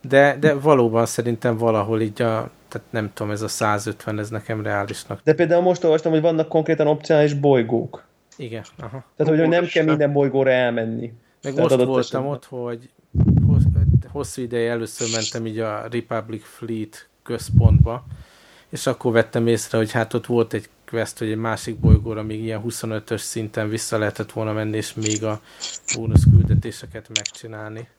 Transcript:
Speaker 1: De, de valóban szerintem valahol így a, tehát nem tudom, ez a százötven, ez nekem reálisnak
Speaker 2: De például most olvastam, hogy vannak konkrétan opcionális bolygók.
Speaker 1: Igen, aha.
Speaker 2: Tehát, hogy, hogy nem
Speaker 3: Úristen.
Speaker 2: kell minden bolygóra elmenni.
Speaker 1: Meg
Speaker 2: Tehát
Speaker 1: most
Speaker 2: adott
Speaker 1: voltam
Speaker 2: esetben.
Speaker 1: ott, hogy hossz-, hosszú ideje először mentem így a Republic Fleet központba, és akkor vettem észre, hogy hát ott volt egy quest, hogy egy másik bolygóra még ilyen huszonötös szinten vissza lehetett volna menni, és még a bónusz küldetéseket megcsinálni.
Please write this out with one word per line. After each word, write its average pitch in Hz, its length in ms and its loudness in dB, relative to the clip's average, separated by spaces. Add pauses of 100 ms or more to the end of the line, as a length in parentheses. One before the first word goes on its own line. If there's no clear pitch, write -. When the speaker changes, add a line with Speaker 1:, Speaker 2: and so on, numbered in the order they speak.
Speaker 1:
De, 139 320 6
de 151 140 4
valóban 123 520 4
szerintem 117 500 -2
valahol 110 440 0
így 110 220 -2
a, 117 280 -2 (180)
tehát - 220 -12
nem 107 240 -4
tudom, 104 180 -6
ez 104 100 -6
a 104 60 -4
százötven, 104 720 -2
ez 104 120 -6
nekem 107 320 -6
reálisnak 101 640 -6
Speaker 2:
De 156 100 4
például 170 280 2
most 180 220 2
olvastam, 160 280 2
hogy 160 80 4
vannak 160 280 2
konkrétan 156 380 0
opcionális 151 480 2
bolygók. 127 760 0 (280)
Speaker 1:
Igen, 113 260 -10 (160)
aha. 120 260 -14 (120)
Speaker 2:
Tehát, 156 160 0
hogy, 156 80 4
hogy 160 80 4
nem 170 120 4
Speaker 3:
Úristen. 170 220 0
Speaker 2:
kell 156 140 2
minden 143 160 2
bolygóra 135 380 2
elmenni. 117 560 0 (360)
Speaker 1:
Meg 139 120 -8
Speaker 2:
Tehát 143 40 0
Speaker 1:
most 165 140 4
Speaker 2:
adott 123 140 4
Speaker 1:
voltam 131 400 -2
Speaker 2:
esetben. 143 40 -4
Speaker 1:
ott, - 140 -10
hogy 120 440 -10 (580)
hossz-, - 180 6 (480)
hosszú 139 300 -6
ideje 117 280 0
először 117 420 -4
mentem 113 340 -4
így 110 120 -6
a 110 320 -4
Republic 113 540 -6
Fleet 113 640 -10 (140)
központba, - 840 -2 (640)
és - 180 -8
akkor 123 260 -2
vettem 117 340 2
észre, 117 320 0
hogy 107 140 0
hát 113 220 -2
ott 117 120 -4
volt 117 260 0
egy 104 160 -6 (220)
quest, 113 280 -6
hogy 113 120 -6
egy 110 60 -2
másik 113 440 -6
bolygóra 107 420 4
még 107 200 -8
ilyen 110 180 -6
huszonötös 110 600 -6
szinten 107 480 -6
vissza 110 300 -4
lehetett 107 340 -4
volna 110 200 -4
menni, 107 240 -4
és 107 180 -6
még 107 300 -4
a 107 160 -4 (560)
bónusz 113 340 2
küldetéseket 104 840 2
megcsinálni. 110 760 -10 (100)